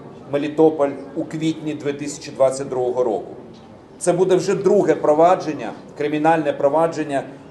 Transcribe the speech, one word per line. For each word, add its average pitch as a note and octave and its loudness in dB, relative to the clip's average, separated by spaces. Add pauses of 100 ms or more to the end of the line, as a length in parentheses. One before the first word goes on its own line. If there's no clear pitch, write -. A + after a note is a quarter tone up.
(320)
Мелітополь D3 4 (260)
у D#3+ -2
квітні D3+ -4
дві C#3 -4
тисячі C#3+ -12
двадцять - 0
другого B2+ -2
року. G#2+ -4 (640)
Це F3 0
буде F3+ 2
вже F#3 0
друге F3+ 2
провадження, D3+ 2 (260)
кримінальне D3+ 0
провадження, D3 0 (280)